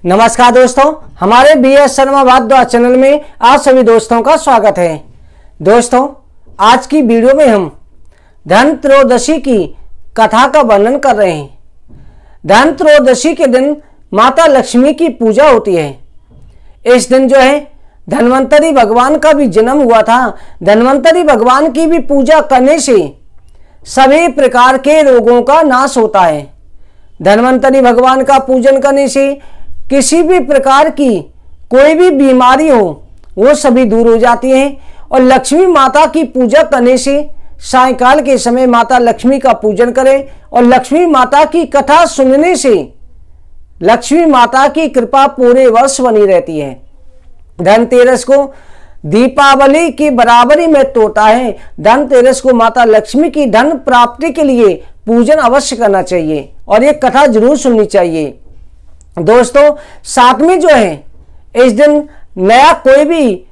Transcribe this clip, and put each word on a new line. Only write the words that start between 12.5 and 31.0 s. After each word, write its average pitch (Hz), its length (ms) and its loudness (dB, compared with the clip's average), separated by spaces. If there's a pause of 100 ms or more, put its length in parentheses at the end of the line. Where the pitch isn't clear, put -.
त्रयोदशी 285 640 2
के 302 140 -2
दिन 262 300 0 (360)
माता 269 320 2
लक्ष्मी 269 480 2
की 330 160 -4
पूजा 233 400 0
होती 214 260 0
है। 147 240 -6 (880)
इस 247 240 2
दिन 262 180 0
जो 269 100 2
है 285 300 0 (420)
धन्वंतरी 269 640 0
भगवान 247 460 0
का 302 160 0
भी 285 140 0
जन्म 226 340 0
हुआ 233 200 2
था। 233 360 -2 (260)
धन्वंतरी 262 600 2
भगवान 262 480 0
की 311 140 -2
भी - 140 0
पूजा 285 420 0
करने 269 380 0
से 185 380 -2 (680)
सभी 277 420 0
प्रकार 254 500 0
के 294 240 0
रोगों 240 400 2
का 277 200 0
नाश 269 360 -2
होता 196 240 0
है। 151 320 -4 (680)
धन्वंतरी 254 600 0
भगवान 254 420 0
का 269 160 0
पूजन 262 400 0
करने 277 280 0
से 277 320 -4 (500)
किसी 294 340 0
भी 359 160 0
प्रकार 269 500 0
की 277 300 -2 (500)